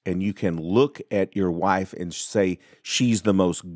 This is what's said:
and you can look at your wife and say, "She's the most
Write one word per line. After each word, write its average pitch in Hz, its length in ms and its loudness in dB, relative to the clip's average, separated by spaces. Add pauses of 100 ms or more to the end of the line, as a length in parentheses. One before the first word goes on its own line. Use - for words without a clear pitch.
and 92 160 -2
you 98 120 -2
can 85 280 -4
look 117 480 0
at 98 260 -2
your 95 160 0
wife 95 420 0
and 85 200 -10
say, 92 460 -2 (240)
"She's 117 400 0
the 104 100 4
most 90 300 2 (120)